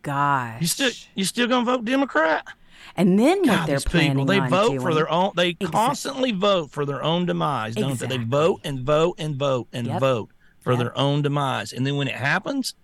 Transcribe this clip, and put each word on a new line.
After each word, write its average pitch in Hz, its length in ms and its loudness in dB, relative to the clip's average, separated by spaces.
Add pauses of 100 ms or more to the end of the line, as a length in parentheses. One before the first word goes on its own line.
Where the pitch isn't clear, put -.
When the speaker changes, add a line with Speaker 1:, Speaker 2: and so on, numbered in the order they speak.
Speaker 1:
gosh. 139 580 -2
Speaker 2:
You 165 60 0
still, 247 240 0 (240)
you 190 100 -2
still 233 220 0
gonna 240 180 2
vote 247 180 0
Democrat? 277 600 0 (500)
Speaker 1:
And 185 220 4
then 311 220 4
what 370 80 2
Speaker 2:
God, 190 200 2
Speaker 1:
they're 143 100 0
Speaker 2:
these - 80 -4
people, 175 140 2
Speaker 1:
planning 135 280 2
Speaker 2:
they 196 120 4
Speaker 1:
on 127 100 -2
Speaker 2:
vote 196 200 4
Speaker 1:
doing. 135 120 -2
Speaker 2:
for 165 120 0
their 156 160 2
own, 180 260 0
they 180 200 0
Speaker 1:
Exa- 175 160 -6
Speaker 2:
constantly 262 600 0
vote 185 380 2
for 147 160 -4
their 139 160 -4
own 165 240 2
demise, 151 500 -2
don't 135 220 -2
they? 120 100 -6
They 131 80 -2
Speaker 1:
Exactly. 120 140 -4
Speaker 2:
vote 156 340 2
and 139 180 -6
vote 151 360 2
and 156 180 -6
vote 131 380 -2
and 120 140 -4
Speaker 1:
Yep. 113 120 -4
Speaker 2:
vote 127 300 0 (300)
for - 140 0
Speaker 1:
Yep. 123 60 0
Speaker 2:
their 120 180 -4
own 143 260 2
demise. 135 500 -2
And 127 140 -2
then 143 80 -2
when 139 120 -2
it 113 80 -6
happens 190 680 -2